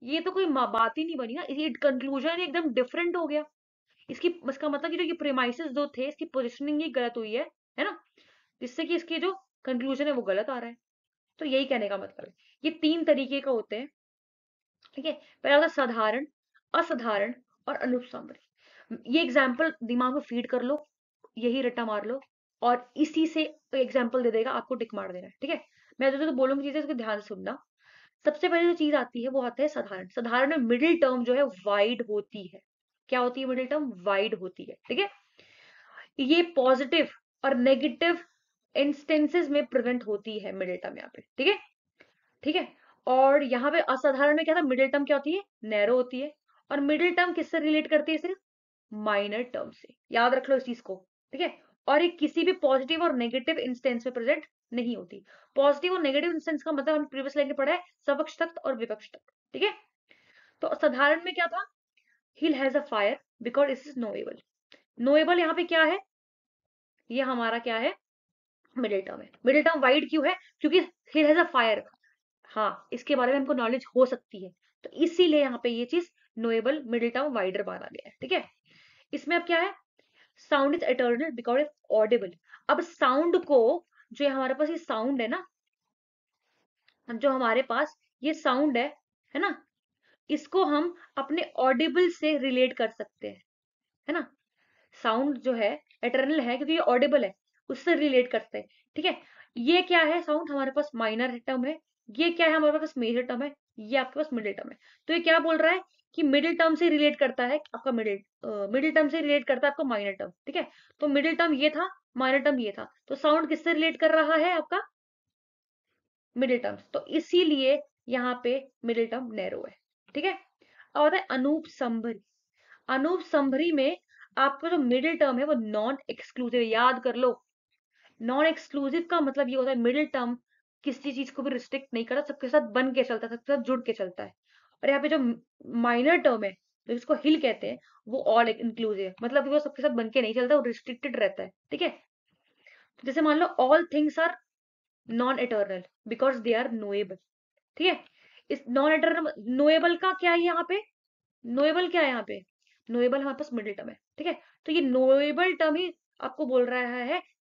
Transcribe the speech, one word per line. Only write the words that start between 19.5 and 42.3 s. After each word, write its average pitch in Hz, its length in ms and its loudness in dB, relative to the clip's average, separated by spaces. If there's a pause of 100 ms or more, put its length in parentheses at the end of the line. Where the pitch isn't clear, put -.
दिमाग 247 320 0
में 294 60 -2
फीड 240 260 -6
कर 240 160 -4
लो, 285 260 -4 (500)
यही 240 240 -2
रट्टा 247 220 -4
मार 208 200 -6
लो 247 160 -8 (420)
और 240 340 0
इसी 311 300 2
से 320 160 -2 (320)
एग्जांपल 247 480 0
दे 233 80 2
देगा, 220 200 -2
आपको - 240 -6
टिक 220 200 -8
मार 190 180 -8
देना 180 140 -14
है, - 140 -20
ठीक 277 100 -8
है। 311 140 -6 (360)
मैं 269 120 4
जो, 277 60 -4
जो 311 140 0
बोलूंगी 269 360 0
चीजें 285 120 -2
उसको 285 140 -6
ध्यान 220 260 -6
से 208 60 -18
सुनना। 196 320 -10 (680)
सबसे 294 220 0
पहले 339 200 2
जो 349 60 2
चीज 302 200 2
आती 240 280 -4
है 254 60 -4
वो 262 140 0
आता 247 200 -4
है 302 60 2
साधारण। 196 400 -8
साधारण 247 420 0
में 330 60 0
मिडिल 247 420 4
टर्म 254 260 4
जो 247 100 2
है 277 80 2
वाइड 208 680 0
होती 208 360 -6
है। 185 140 -20 (480)
क्या 254 120 0
होती 247 200 -2
है 269 60 -4
मिडिल 254 200 -2
टर्म? 277 260 -4 (100)
वाइड 202 320 0
होती 185 300 -12
है, - 120 -18 (120)
ठीक 247 100 -2
है। 403 100 0 (1120)
ये 294 240 4 (140)
पॉजिटिव 262 520 4 (360)
और 269 100 2
नेगेटिव 269 640 2 (580)
इंस्टेंसेस 302 720 2
में 294 160 2
प्रेजेंट 240 400 -2
होती 214 320 -6
है 196 140 -10
मिडिल 185 240 -6
टर्म - 220 -12
यहाँ - 160 -18
पे, - 80 -20 (160)
ठीक 269 80 0
है, 392 120 4 (840)